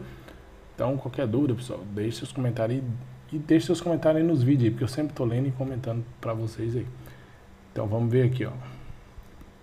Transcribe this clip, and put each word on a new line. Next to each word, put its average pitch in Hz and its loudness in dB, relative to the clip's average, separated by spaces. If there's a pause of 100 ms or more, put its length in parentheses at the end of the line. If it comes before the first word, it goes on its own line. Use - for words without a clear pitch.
(760)
Então, 131 0
qualquer 131 -2
dúvida, 123 2
pessoal, - -8 (120)
deixe 107 -2
seus - -10
comentários 117 0
aí, 135 -4 (480)
e 156 -2
deixe 160 4
seus 175 2
comentários 160 4
aí 165 4
nos 160 4
vídeos 131 6
aí, 110 6
porque 107 -2
eu 117 0
sempre 151 -2
tô 135 -2
lendo 123 2
e - 0
comentando 127 -4 (160)
pra 120 -4
vocês 113 -4
aí. 110 -2 (840)
Então, 113 -4
vamos 113 2
ver 127 6
aqui, - 2
ó. - -8 (1120)